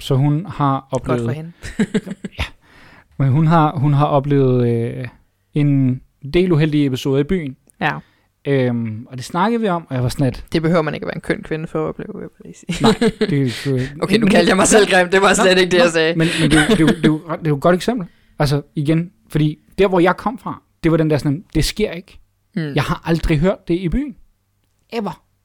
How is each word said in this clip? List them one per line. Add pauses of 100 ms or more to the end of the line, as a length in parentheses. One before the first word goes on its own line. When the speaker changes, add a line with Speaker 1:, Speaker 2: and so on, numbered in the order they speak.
Speaker 1:
så
hun
har
Speaker 2:
Godt
for
Speaker 1:
oplevet
Speaker 2:
hende. (260)
Speaker 1:
<laughs>
Ja. (760)
Men
hun
har,
hun
har
oplevet,
øh, (460)
en (340)
del
uheldige
episoder
i
byen. (240)
Speaker 2:
Ja. (480)
Speaker 1:
Øhm,
og
det
snakkede
vi
om,
og
jeg
var
sådan,
at
Speaker 2:
Det
behøver
man
ikke
at
være
en
køn
kvinde
for
at
opleve,
vil
jeg
bare
lige
sige.
Speaker 1:
Nej,
det
er
jo (100)
Speaker 2:
<laughs>
Okay,
nu
Speaker 1:
men
Speaker 2:
kaldte
jeg
mig
selv
grim.
Det
var
Speaker 1:
Nå,
Speaker 2:
slet
ikke
det,
Speaker 1:
nå,
Speaker 2:
jeg
sagde.
Speaker 1:
men, (120)
men
det
er
jo,
det
er
jo,
det
er
jo,
det
er
jo
et
godt
eksempel. (320)
Altså, (120)
igen, (200)
fordi (200)
der,
hvor
jeg
kom
fra, (200)
det
var
den
der
sådan, (100)
"Det
sker
ikke." (380)
Speaker 2:
Mm.
Speaker 1:
Jeg
har
aldrig
hørt
det
i
byen. (760)
Ever. (220)